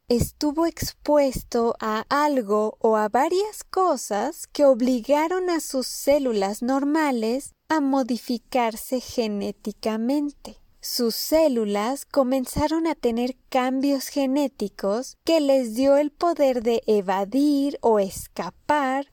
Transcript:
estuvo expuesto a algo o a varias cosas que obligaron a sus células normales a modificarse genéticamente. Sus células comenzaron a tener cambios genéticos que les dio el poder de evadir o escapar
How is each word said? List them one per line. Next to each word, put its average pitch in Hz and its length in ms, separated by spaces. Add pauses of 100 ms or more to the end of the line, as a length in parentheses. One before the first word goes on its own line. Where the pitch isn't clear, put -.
estuvo 294 560
expuesto 277 1120
a 220 300
algo 226 720
o 220 160
a 214 140
varias 359 540
cosas 277 800
que - 180
obligaron 277 840
a 330 100
sus 262 260
células 233 760
normales 269 880 (160)
a 320 140
modificarse 247 1200
genéticamente. 220 1500 (260)
Sus 233 320
células 240 920
comenzaron 285 800
a 311 80
tener 240 420 (140)
cambios 262 580
genéticos 262 1160
que 330 180
les 269 320
dio 269 240
el 294 120
poder 277 520
de 233 240
evadir 220 960
o 220 160
escapar 262 1160